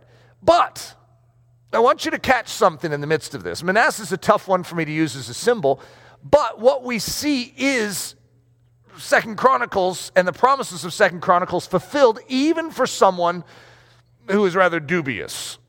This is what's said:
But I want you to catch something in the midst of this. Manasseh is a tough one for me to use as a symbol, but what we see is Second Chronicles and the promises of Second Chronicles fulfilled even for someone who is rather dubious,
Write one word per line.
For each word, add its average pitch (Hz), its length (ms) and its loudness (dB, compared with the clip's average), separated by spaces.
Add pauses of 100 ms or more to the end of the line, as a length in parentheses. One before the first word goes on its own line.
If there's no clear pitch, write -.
(420)
But - 540 0 (800)
I 196 60 0
want 269 260 2
you 311 60 -4
to 311 80 -2
catch 247 280 0
something 165 460 0
in 143 80 -4
the 143 60 -6
midst 151 280 -2
of 101 80 -12
this. 87 180 -6
Manasseh 214 420 0
is 170 100 -8
a 185 40 -2
tough - 300 0
one 185 160 0
for 170 120 -12
me 165 100 -2
to 151 60 -6
use 156 260 -2
as 123 100 -12
a 120 60 -12
symbol, 180 480 0 (420)
but 226 380 2
what 262 220 4
we 247 160 -4
see 262 580 -4
is 240 580 -2 (840)
Second 220 400 -2
Chronicles 208 800 0
and 180 100 4
the 180 60 -4
promises 233 540 0
of - 80 -10
Second 180 260 0
Chronicles 175 480 0
fulfilled 240 520 2 (100)
even 311 420 0
for 240 160 -2
someone 175 560 2 (880)
who 202 160 2
is 175 100 0
rather 175 240 2
dubious, 135 760 -6 (120)